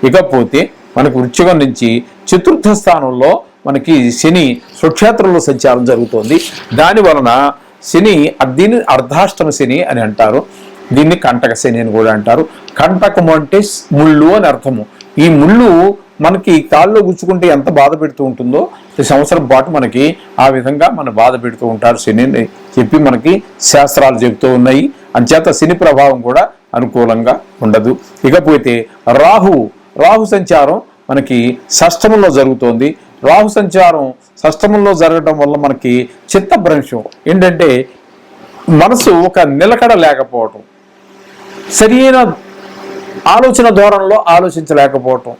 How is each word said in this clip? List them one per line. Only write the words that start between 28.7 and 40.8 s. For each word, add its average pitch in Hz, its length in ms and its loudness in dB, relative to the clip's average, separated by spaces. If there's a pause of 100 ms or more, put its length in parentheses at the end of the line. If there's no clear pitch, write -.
రాహు, 180 320 4 (500)
రాహు 220 200 2
సంచారం 180 540 0 (320)
మనకి 135 280 -2 (400)
షష్టమంలో 185 600 2
జరుగుతోంది. 127 500 0 (360)
రాహు 190 240 4
సంచారం 180 560 0 (380)
షష్టమంలో 202 500 0 (100)
జరగడం 160 360 0
వల్ల 147 180 -2 (100)
మనకి 123 420 -2 (220)
చిత్తభ్రంశం 160 720 -2 (240)
ఏంటంటే 170 420 2 (1120)
మనసు 220 300 2 (180)
ఒక 185 120 0 (200)
నిలకడ 233 320 2 (140)
లేకపోవటం, 123 540 -2 (1160)